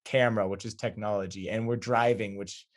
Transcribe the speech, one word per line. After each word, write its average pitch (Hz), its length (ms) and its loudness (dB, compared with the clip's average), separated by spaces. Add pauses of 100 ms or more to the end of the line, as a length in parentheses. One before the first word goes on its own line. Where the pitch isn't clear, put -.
camera, 117 420 4
which 98 180 -4
is 110 100 -8
technology, 98 720 -4
and 110 180 -2
we're 120 80 2
driving, 117 640 2
which - 400 -12